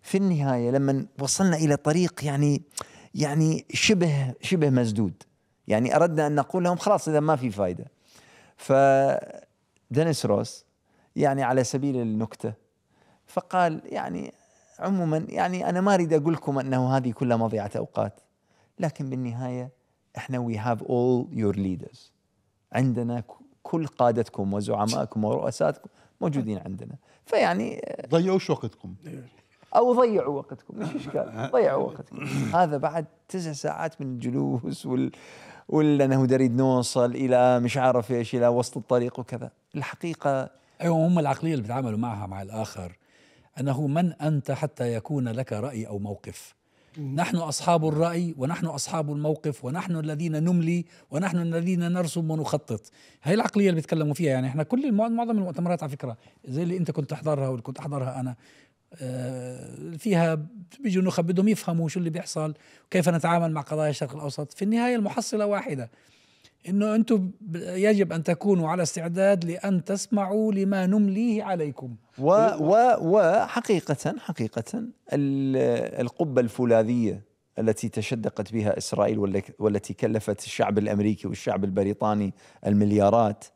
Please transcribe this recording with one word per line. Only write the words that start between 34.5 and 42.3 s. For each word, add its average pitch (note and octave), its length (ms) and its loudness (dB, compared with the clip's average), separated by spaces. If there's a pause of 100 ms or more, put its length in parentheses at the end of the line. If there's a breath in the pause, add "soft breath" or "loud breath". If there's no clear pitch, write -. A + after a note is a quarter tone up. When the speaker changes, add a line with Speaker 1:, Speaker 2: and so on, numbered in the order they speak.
Speaker 1:
وال-، C3 260 -2 (580 loud breath)
وال-، D3+ 320 4
أنه C3+ 220 4
نريد B2+ 320 4
نوصل B2+ 560 2
إلى B2+ 480 4
مش A#2+ 180 0
عارف B2+ 340 2
إيش، A#2+ 240 -2
إلى A#2+ 120 4
وسط A#2+ 300 2
الطريق B2 420 0
وكذا. B2 320 -10 (240)
الحقيقة C#3+ 720 -4 (320 soft breath)
Speaker 3:
أيوة، E3 260 4
هم F3 120 4
العقلية D3+ 320 0
اللي C#3 100 -2
بيتعاملوا A#2 360 -4
معها G#2+ 300 -6
مع F#2+ 140 -10